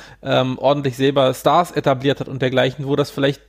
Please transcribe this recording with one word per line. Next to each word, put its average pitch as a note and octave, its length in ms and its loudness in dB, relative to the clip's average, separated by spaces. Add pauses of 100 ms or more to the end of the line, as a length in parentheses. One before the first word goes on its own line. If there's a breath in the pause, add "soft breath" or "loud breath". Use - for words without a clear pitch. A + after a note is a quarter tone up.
(220 loud breath)
ähm, C3 360 -2
ordentlich C#3 400 0
selber C3+ 340 2
Stars D#3 380 2
etabliert C3+ 500 0
hat - 80 -10
und C3 140 -8
dergleichen, B2+ 440 0
wo C#3 80 -2
das C#3+ 160 0
vielleicht C#3 380 -2